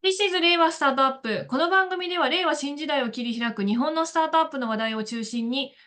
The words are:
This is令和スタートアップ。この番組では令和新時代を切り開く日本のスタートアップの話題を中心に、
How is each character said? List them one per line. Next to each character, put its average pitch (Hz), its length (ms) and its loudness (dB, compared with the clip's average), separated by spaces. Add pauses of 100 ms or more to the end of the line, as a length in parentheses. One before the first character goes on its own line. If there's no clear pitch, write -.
This 392 160 0
is 359 140 0
令 339 180 4
和 330 140 4
ス - 80 -10
タ 285 80 2
ー 262 80 2
ト 269 100 4
ア 262 40 4
ッ 262 100 -6
プ。 208 280 -4
こ 254 120 -2
の 339 100 2
番 381 180 4
組 359 220 -4
で 359 80 -2
は 277 120 2
令 359 140 0
和 311 120 2
新 285 200 -6
時 302 120 -6
代 285 160 0
を 226 80 -2
切 240 200 -6
り 226 80 -4
開 233 140 -2
く 202 100 -2
日 202 120 2
本 294 180 0
の 320 140 0
ス - 60 -12
タ 330 80 2
ー 311 100 0
ト 320 80 4
ア - 20 6
ッ 320 80 0
プ 294 80 -8
の 240 100 -4
話 220 100 -2
題 220 180 -2
を 220 80 -4
中 226 200 -6
心 233 280 -4
に、 269 240 -6 (120)